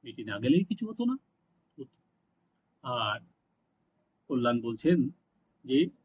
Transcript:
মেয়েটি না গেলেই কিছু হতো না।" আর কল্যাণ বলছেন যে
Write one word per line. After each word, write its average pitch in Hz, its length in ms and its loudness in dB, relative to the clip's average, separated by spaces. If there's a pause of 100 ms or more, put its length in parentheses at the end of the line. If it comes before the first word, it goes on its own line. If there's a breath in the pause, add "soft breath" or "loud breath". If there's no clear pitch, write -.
মেয়েটি 117 200 -12
না 104 160 -8
গেলেই 147 260 4
কিছু 214 240 -6
হতো 240 160 -4
না।" 254 120 0 (1600)
আর 117 380 -4 (1080)
কল্যাণ 120 340 0
বলছেন 135 480 2 (560)
যে 135 240 2 (160)